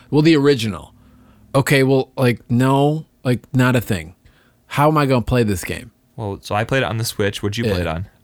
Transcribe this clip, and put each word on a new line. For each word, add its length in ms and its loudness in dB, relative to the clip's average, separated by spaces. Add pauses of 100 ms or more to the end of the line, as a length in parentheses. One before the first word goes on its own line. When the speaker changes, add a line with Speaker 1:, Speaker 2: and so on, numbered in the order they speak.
(120)
Speaker 1:
Well, 100 2
the 140 4
original. 580 0 (640)
Okay, 260 2
well, 340 0
like, 240 0 (120)
no, 560 2 (160)
like, 180 -2 (140)
not 200 4
a 60 0
thing. 320 -6 (540)
How 200 2
am 120 2
I 80 2
gonna 160 0
play 180 0
this 220 -2
game? 260 -12 (260)
Speaker 2:
Well, 280 -8
so 100 -8
I 100 0
played 200 -2
it 20 -2
on 140 -4
the 60 -4
Switch. 360 -4
What'd 160 -4
you 60 -2
play 140 0
Speaker 1:
Yeah. 40 0
Speaker 2:
it 60 -2
on? 200 -6 (160)